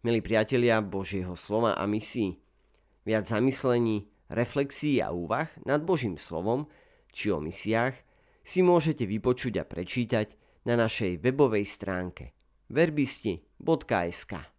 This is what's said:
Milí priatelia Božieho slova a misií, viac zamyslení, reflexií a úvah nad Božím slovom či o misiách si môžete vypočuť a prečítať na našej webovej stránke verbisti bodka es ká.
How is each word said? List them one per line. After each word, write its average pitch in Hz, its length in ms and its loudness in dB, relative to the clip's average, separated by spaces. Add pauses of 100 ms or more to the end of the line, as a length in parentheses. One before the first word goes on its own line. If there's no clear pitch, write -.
Milí 117 160 2
priatelia 110 640 2
Božieho 92 480 -4
slova 107 400 2
a 98 160 -2
misií, 104 480 -2 (720)
viac 107 160 0
zamyslení, 120 800 2 (240)
reflexií 139 720 0
a - 80 -2
úvah 87 400 -4 (160)
nad 147 160 2
Božím 123 400 -2
slovom 110 480 -2 (400)
či - 240 -2
o 76 80 -2
misiách 110 560 -2 (480)
si - 160 2
môžete 170 480 4
vypočuť 113 480 0
a 80 80 -4
prečítať 110 720 -4 (320)
na 120 80 4
našej 110 480 0
webovej 127 400 4
stránke 90 720 -6 (320)
verbisti 139 880 0
bodka 107 480 0
es - 240 -6
ká. 82 160 -10 (140)